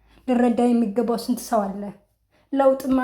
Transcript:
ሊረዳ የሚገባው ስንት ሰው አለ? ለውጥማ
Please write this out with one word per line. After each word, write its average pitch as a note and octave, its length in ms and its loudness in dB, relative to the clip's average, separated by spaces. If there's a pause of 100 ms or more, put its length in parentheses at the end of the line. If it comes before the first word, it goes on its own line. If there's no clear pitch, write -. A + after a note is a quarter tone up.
(240)
ሊረዳ A#3+ 380 2
የሚገባው A#3 560 0
ስንት A3+ 240 -4
ሰው A3 200 -2
አለ? G3 220 -8 (720)
ለውጥማ C4+ 500 2